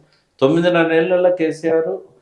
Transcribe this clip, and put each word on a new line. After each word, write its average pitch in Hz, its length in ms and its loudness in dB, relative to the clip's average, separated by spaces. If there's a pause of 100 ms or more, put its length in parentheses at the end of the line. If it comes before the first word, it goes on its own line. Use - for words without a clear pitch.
(400)
తొమ్మిదిన్నర 165 520 2
ఏళ్లలో 180 440 2
కేసీఆర్ 165 640 -4 (220)